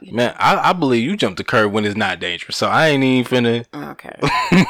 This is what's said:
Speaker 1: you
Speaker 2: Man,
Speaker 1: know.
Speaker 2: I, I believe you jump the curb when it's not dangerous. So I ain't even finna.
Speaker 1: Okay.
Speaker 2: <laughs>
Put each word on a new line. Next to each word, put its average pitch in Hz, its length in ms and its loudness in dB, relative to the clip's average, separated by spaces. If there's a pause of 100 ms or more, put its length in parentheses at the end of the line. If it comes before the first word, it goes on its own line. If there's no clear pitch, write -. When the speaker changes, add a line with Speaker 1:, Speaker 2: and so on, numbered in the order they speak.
Speaker 1:
you - 120 -20
Speaker 2:
Man, 113 200 0
Speaker 1:
know. - 80 -16
Speaker 2:
I, 151 300 2
I - 20 4
believe 131 320 0
you 110 120 -4
jump 104 200 -2
the 101 80 -6
curb 110 280 2
when 107 120 0
it's 104 120 -2
not 95 220 -2
dangerous. 87 380 -8
So 107 120 -2
I 156 200 2
ain't 139 160 2
even 127 260 2
finna. 120 640 -2
Speaker 1:
Okay. - 280 -20
Speaker 2:
<laughs> - 500 2